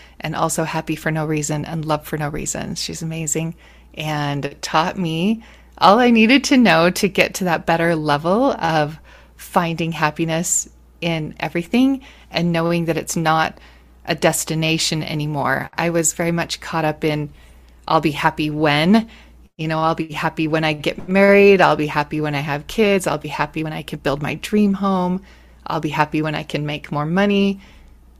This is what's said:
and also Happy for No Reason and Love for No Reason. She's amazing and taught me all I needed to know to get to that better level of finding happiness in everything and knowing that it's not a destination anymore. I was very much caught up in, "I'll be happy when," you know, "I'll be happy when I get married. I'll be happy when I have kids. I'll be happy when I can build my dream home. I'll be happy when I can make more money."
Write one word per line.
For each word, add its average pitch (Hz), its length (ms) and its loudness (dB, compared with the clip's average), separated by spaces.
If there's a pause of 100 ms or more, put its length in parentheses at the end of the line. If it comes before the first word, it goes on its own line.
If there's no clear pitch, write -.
(180)
and 156 180 -8
also 160 280 -2
Happy 160 320 -4
for 160 140 -6
No 156 160 -2
Reason 151 380 -4
and 160 200 -8
Love 151 220 -2
for 156 120 -6
No 151 100 -4
Reason. - 460 -8
She's 165 280 -8
amazing 160 520 -4 (400)
and 143 680 -4
taught 165 360 -2
me 180 440 -2 (360)
all 196 200 8
I 247 120 6
needed 233 340 6
to 269 140 4
know 175 320 6
to - 180 0
get - 260 0
to 196 100 -6
that 170 200 0
better 165 320 2
level 165 560 2
of 156 460 -2 (380)
finding 165 560 -4
happiness 160 760 -2 (320)
in 160 400 -4
everything 247 600 0 (280)
and 170 220 0
knowing 170 320 0
that 160 140 -2
it's - 180 -6
not 160 420 0 (460)
a 170 100 -4
destination 160 880 0
anymore. 147 760 -4
I 165 100 0
was 170 240 0
very 170 200 -2
much 165 280 -4
caught 160 240 -4
up 151 180 -4
in, 151 280 -2 (580)
"I'll 156 140 2
be 160 80 0
happy 151 400 -2
when," 156 580 2 (480)
you 160 120 -6
know, 160 120 -2
"I'll 160 140 0
be 160 180 -6
happy 156 340 -2
when 156 180 0
I 156 100 0
get - 340 -6
married. 196 540 6
I'll 151 140 6
be 151 100 -2
happy 151 340 -4
when 151 140 -4
I 139 60 -4
have 147 260 -6
kids. 202 400 0
I'll 147 120 0
be 147 100 -10
happy 151 360 -4
when 156 80 -6
I 160 100 -8
can 156 180 -10
build 143 220 -2
my 143 120 -4
dream 208 400 0
home. 185 480 -2 (440)
I'll 160 140 -6
be 156 80 -4
happy 151 320 0
when 156 140 -2
I 156 80 -6
can 151 240 -6
make 147 260 -8
more 147 140 -2
money." 196 540 2 (600)